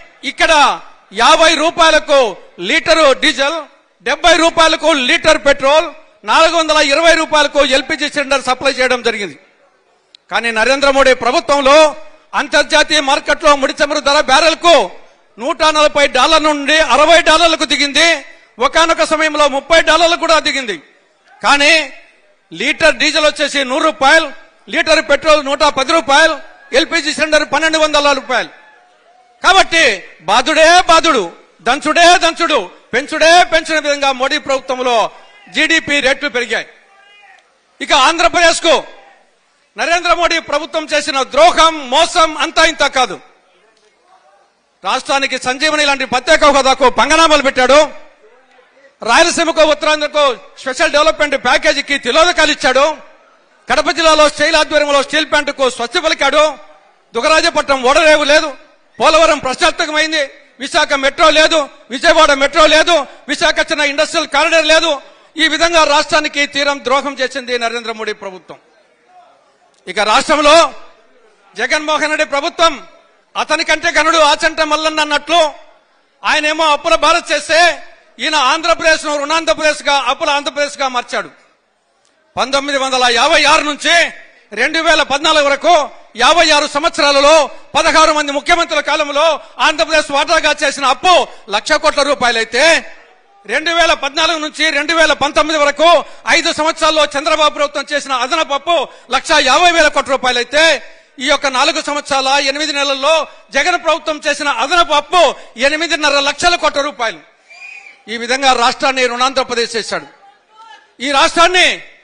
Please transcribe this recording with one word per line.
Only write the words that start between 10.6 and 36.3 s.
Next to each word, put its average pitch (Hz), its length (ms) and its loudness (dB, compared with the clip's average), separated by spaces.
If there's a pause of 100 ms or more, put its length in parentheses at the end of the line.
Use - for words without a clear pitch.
మోడీ 269 240 2
ప్రభుత్వంలో 285 840 2 (380)
అంతర్జాతీయ 302 640 0
మార్కెట్లో 294 560 0
ముడి 277 180 -4 (100)
చమురు 294 160 -2
ధర 277 200 0
బ్యారెల్కు 311 680 2 (480)
నూట 320 240 -6
నలభై 302 440 2
డాలర్ల 285 320 0
నుండి 294 400 0
అరవై 311 440 4
డాలర్లకు 320 420 2
దిగింది. 285 600 0 (340)
ఒకానొక 320 460 0
సమయంలో 302 440 0
ముప్పై 277 340 0
డాలర్లు 330 340 2
కూడా 320 220 0
దిగింది. 254 440 -6 (600)
కానీ 285 500 2 (600)
లీటర్ 294 420 0
డీజిల్ 302 320 0
వచ్చేసి 285 380 -2
నూరు 269 200 -2
రూపాయలు, 302 480 2 (360)
లీటర్ 320 420 0
పెట్రోల్ 302 360 2
నూట 285 140 -4
పది 269 320 0
రూపాయలు, 311 460 2 (340)
ఎల్పీజీ 302 420 -2
సిలిండర్ 302 380 0
పన్నెండు 311 260 0
వందల 294 340 2
రూపాయలు. 240 360 -4 (960)
కాబట్టి 330 600 2 (160)
బాధుడే 302 680 4
బాధుడు, 320 440 2 (300)
దంచుడే 311 560 2
దంచుడు, 311 520 -2 (240)
పెంచుడే 311 500 2
పెంచిన 320 340 -2
విధంగా 285 340 -2
మోడీ 269 260 -4
ప్రభుత్వంలో 254 720 -2 (380)
జీడీపీ 311 520 -2
రేట్లు 277 280 -2
పెరిగాయి. 220 380 -6 (1120)